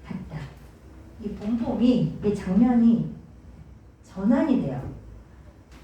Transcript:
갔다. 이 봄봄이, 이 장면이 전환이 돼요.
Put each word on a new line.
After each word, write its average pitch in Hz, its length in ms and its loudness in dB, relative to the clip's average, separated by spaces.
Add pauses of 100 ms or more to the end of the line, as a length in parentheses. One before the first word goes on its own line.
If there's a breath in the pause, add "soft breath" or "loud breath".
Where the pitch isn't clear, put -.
갔다. - 340 -12 (800)
이 208 100 -10
봄봄이, 226 960 0
이 202 100 2
장면이 226 800 4 (920)
전환이 247 580 0
돼요. 143 180 -6 (1040)